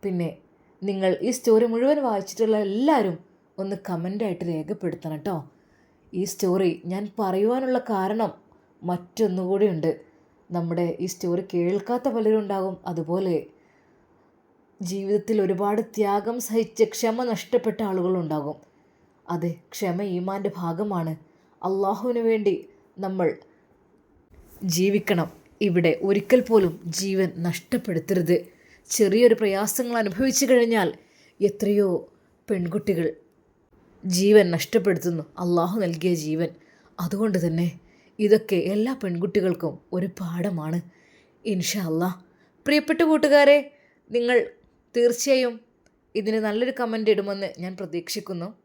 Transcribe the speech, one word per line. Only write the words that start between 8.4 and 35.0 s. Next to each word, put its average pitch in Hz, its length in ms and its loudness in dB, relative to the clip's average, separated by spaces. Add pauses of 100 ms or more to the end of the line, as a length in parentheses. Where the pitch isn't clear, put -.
മറ്റൊന്നുകൂടിയുണ്ട്. 180 1080 0 (600)
നമ്മുടെ 170 360 -2 (140)
ഈ 185 60 -4
സ്റ്റോറി 180 400 -4
കേൾക്കാത്ത 196 600 -2
പലരും 220 340 2
ഉണ്ടാകും. 190 420 -4
അതുപോലെ 175 520 -2 (1400)
ജീവിതത്തിൽ 196 600 -2
ഒരുപാട് 202 400 0 (100)
ത്യാഗം 208 500 0
സഹിച്ച് 220 440 0
ക്ഷമ 226 400 -2
നഷ്ടപ്പെട്ട 233 580 -2
ആളുകളുണ്ടാകും. 175 720 -2 (680)
അതെ, 170 260 -4 (160)
ക്ഷമ 180 300 -4 (100)
ഈമാൻ്റെ 190 480 -4
ഭാഗമാണ്. 170 560 -4 (500)
അള്ളാഹുവിന് 196 640 -2
വേണ്ടി 214 300 2 (420)
നമ്മൾ 190 320 -2 (1400)
ജീവിക്കണം. 180 600 0 (320)
ഇവിടെ 170 300 2 (120)
ഒരിക്കൽ 202 400 4
പോലും 196 320 4 (160)
ജീവൻ 190 380 0 (120)
നഷ്ടപ്പെടുത്തരുത്. 175 960 0 (540)
ചെറിയൊരു 220 480 6
പ്രയാസങ്ങൾ 214 600 -2
അനുഭവിച്ചു 220 480 0
കഴിഞ്ഞാൽ 233 420 4 (520)
എത്രയോ 202 480 2 (600)
പെൺകുട്ടികൾ 180 580 -2 (960)
ജീവൻ 190 460 6
നഷ്ടപ്പെടുത്തുന്നു, 175 760 0 (140)